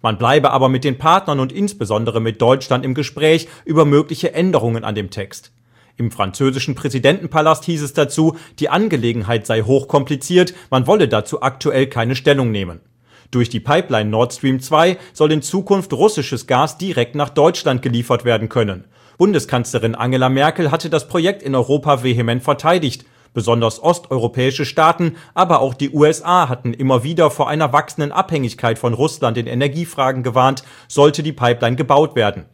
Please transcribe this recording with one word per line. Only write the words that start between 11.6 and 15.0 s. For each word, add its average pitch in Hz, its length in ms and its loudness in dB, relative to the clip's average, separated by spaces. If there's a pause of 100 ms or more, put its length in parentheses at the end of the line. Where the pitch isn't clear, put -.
keine 120 280 -2
Stellung 135 340 2
nehmen. 92 300 -6 (500)
Durch 123 200 0
die 110 100 -6
Pipeline 131 500 0
Nord 117 240 0
Stream 131 280 -2
zwei 165 360 2 (160)